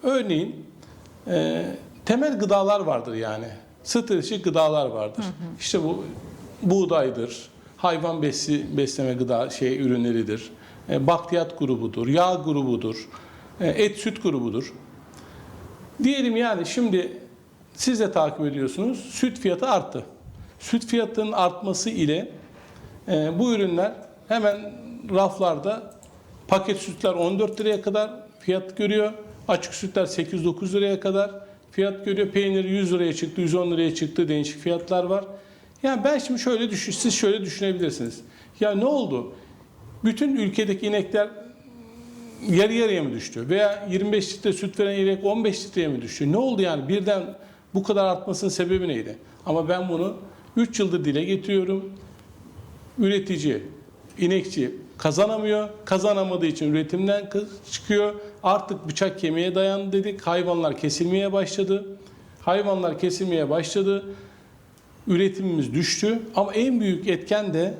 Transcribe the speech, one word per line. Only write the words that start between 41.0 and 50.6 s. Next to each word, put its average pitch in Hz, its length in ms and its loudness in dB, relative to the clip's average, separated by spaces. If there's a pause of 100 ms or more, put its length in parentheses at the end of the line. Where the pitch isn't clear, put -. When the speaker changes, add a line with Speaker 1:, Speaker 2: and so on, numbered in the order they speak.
Speaker 1:
yarı 202 240 6
yarıya 220 300 2
mı 135 100 -2
düştü? 117 360 -6
Veya 202 420 2
yirmi 196 220 2
beş 196 220 0
litre - 180 0
süt 190 280 -2
veren 196 180 2
inek 196 260 2
on 214 200 2
beş 202 220 0
litreye 170 220 0
mi 131 140 -2
düştü? 143 300 0
Ne 180 40 4
oldu 240 260 2
yani? 151 260 0
Birden 196 340 2 (520)
bu 190 80 2
kadar 202 220 2
artmasının 185 460 0
sebebi 180 380 2
neydi? 113 300 -4 (280)
Ama 160 220 0
ben 180 200 0
bunu 175 280 -2 (400)
üç 233 240 0